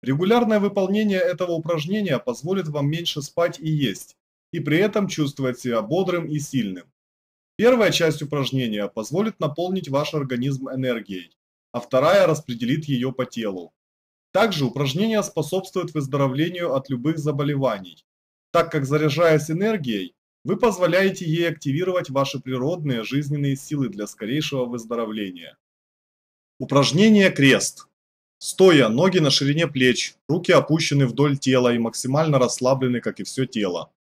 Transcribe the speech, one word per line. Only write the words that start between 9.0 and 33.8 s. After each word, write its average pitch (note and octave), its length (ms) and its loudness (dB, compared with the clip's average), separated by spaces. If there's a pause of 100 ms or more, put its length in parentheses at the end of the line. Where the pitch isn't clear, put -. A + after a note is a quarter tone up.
наполнить F3 480 -4
ваш C#3+ 240 -2
организм C3 560 -4
энергией, A2+ 680 -6 (380)
а A#2+ 80 -4
вторая F3 460 4
распределит C#3 580 -2
ее C3 260 -2
по B2+ 140 -4
телу. F#2+ 480 -8 (580)
Также G3+ 320 2
упражнение D3 580 0
способствует F3+ 720 -4
выздоровлению C#3+ 800 -2
от C3+ 160 -4
любых C#3+ 300 -2
заболеваний, C3+ 840 -4 (480)
так E3 160 2
как, D3+ 140 -2
заряжаясь D3+ 680 2
энергией, D#3+ 640 -2 (300)
вы F3+ 140 -2
позволяете F#3 680 2
ей E3+ 220 0
активировать E3 640 -2
ваши C3+ 280 -2
природные C3 680 -4
жизненные C#3 500 -2
силы C#3 320 -4
для G2+ 200 -6
скорейшего C3 580 -4
выздоровления. A2 920 -8 (1000)
Упражнение E3+ 720 4
«Крест». C3 560 2 (520)
Стоя, D#3+ 500 6
ноги F3 300 2
на D3 120 4
ширине D3 360 0
плеч, B2+ 480 0 (120)
руки E3+ 240 0
опущены C#3+ 560 4
вдоль C#3 300 2
тела B2+ 360 4
и A#2+ 40 0
максимально C3 640 0
расслаблены, B2 600 2
как G#2+ 220 -6
и - 20 -6
все C3 220 -4
тело. F2+ 560 -4